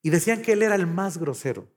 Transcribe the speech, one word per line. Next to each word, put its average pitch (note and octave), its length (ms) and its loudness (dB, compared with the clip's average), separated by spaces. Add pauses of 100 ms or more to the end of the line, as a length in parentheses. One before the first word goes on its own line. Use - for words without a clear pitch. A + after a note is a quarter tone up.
y D#3+ 80 -2
decían A3 320 2
que A3+ 120 2
él G#3 100 4
era G#3+ 120 4
el F3+ 120 0
más F3 300 -4
grosero. C3+ 600 -6